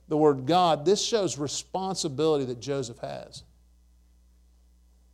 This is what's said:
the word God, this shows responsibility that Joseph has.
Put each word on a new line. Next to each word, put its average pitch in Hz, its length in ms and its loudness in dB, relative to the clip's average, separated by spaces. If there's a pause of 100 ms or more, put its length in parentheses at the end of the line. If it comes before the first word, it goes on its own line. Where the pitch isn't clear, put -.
the 156 80 -2
word 147 280 4
God, 160 400 2
this 202 200 4
shows 190 340 -2
responsibility 156 1080 -2
that 120 120 -8
Joseph 123 400 -6
has. - 460 -12 (1700)